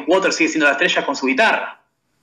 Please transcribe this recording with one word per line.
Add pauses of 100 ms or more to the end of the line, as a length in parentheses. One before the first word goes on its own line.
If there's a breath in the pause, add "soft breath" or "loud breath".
Waters
sigue
siendo
la
estrella
con
su
guitarra. (420)